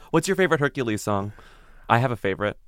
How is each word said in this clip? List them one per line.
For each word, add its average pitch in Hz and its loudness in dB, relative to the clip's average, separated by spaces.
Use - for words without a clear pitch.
<laughs> - -20
What's 160 2
your 190 0
favorite 165 2
Hercules 123 -2
song? 104 -4
I 113 4
have 127 0
a 117 -6
favorite. 98 -2